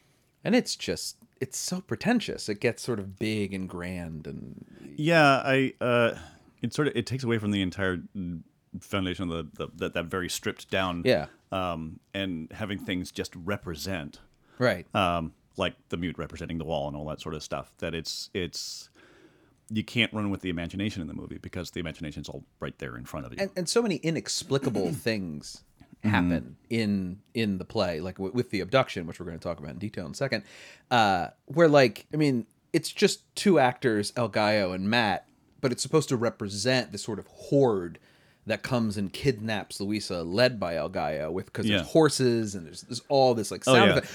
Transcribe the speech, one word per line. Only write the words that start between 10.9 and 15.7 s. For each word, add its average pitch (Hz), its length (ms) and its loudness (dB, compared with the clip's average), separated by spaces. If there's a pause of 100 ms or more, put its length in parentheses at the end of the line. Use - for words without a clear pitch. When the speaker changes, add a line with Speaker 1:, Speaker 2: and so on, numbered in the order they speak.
Speaker 1:
Yeah. 92 220 2 (260)
Speaker 2:
um, 85 480 -4 (140)
and 92 380 -6
having 95 260 -6
things 90 340 -6
just - 240 -8
represent. 85 840 -6 (380)
Speaker 1:
Right. 104 360 0
Speaker 2:
Um, 85 380 2 (240)
like 90 180 -2 (140)